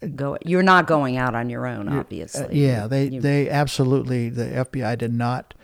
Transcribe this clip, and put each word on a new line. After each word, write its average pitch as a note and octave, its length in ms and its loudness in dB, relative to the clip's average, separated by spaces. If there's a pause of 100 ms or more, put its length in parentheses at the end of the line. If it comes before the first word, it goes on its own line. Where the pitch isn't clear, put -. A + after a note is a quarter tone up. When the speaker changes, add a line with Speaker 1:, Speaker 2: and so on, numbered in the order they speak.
(140)
Speaker 1:
go, C#3 300 -4
you're F3+ 180 2
not F#3 240 6
going C#3 300 2
out B2+ 180 0
on A#2+ 160 -4
your A#2+ 160 -6
own, G#2+ 240 -6
Speaker 2:
You, C#3 60 -2
uh, C3+ 40 -2
Speaker 1:
obviously. - 640 -2
Speaker 2:
yeah, A#2 220 2
they, C3+ 200 0
Speaker 1:
You C3 140 -6
Speaker 2:
they C#3+ 300 2
absolutely, C3 800 0
the A#2+ 260 -4
F B2+ 160 -4
B C3 140 -4
I A#2 100 -2
did A#2 180 -2
not, A#2+ 520 -2